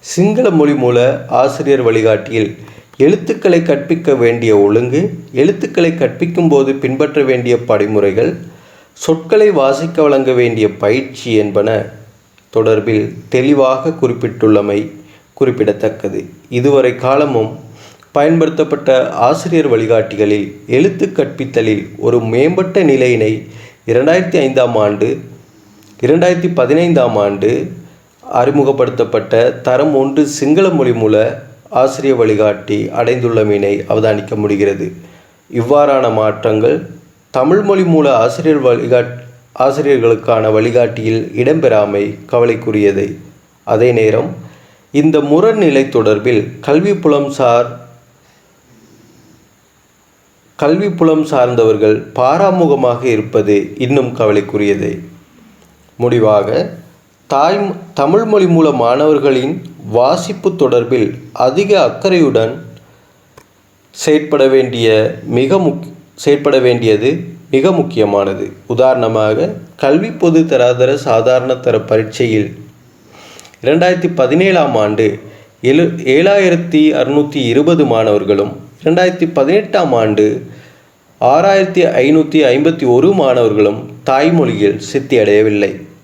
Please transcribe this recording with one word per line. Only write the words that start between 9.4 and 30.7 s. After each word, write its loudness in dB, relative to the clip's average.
வாசிக்க 0
வழங்க 2
வேண்டிய 0
பயிற்சி -4
என்பன 0
தொடர்பில் 0
தெளிவாக 0
குறிப்பிட்டுள்ளமை 0
குறிப்பிடத்தக்கது. -4
இதுவரை 0
காலமும் -2
பயன்படுத்தப்பட்ட 0
ஆசிரியர் 0
வழிகாட்டிகளில் 0
எழுத்து 0
கற்பித்தலில் -4
ஒரு 0
மேம்பட்ட 0
நிலையினை 0
இரண்டாயிரத்தி 0
ஐந்தாம் 0
ஆண்டு, 0
இரண்டாயிரத்தி 2
பதினைந்தாம் 2
ஆண்டு -2
அறிமுகப்படுத்தப்பட்ட 0
தரம் 0
ஒன்று 0
சிங்கள 0
மொழி 0